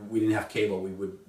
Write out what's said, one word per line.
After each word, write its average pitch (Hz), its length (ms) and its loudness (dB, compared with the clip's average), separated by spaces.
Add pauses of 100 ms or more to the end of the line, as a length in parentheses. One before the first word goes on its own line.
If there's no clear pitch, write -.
we 113 100 2
didn't 110 160 4
have - 140 -2
cable. 101 320 2
We 95 100 -4
would 95 260 -6 (120)